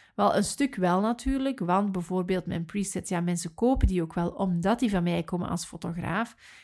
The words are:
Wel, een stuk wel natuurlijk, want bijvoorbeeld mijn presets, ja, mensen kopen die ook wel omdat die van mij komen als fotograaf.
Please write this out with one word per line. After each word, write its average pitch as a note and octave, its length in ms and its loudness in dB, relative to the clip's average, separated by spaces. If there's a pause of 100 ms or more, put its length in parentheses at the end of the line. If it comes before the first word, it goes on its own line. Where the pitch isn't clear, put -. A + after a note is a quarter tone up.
(140)
Wel, G3+ 220 4
een G3+ 80 4
stuk C#4 300 -2
wel F3+ 260 2
natuurlijk, C4 580 0
want F#3+ 340 2
bijvoorbeeld F#3 540 -2
mijn - 180 -4
presets, F#3+ 460 -4
ja, F3 100 0
mensen F3 340 -2
kopen B3+ 320 4
die F#3 160 4
ook D#3+ 120 -4
wel E3+ 160 0
omdat F#3+ 480 2
die A#3+ 120 2
van F#3 120 2
mij E3+ 200 2
komen F3 260 -2
als - 160 -4
fotograaf. F3 720 -6 (280)